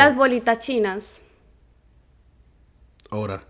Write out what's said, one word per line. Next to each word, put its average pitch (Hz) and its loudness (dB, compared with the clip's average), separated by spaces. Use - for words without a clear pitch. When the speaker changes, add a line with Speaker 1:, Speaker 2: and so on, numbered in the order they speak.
Speaker 1:
las 254 -2
bolitas 247 2
chinas. 214 -6
Speaker 2:
Ahora. 104 -8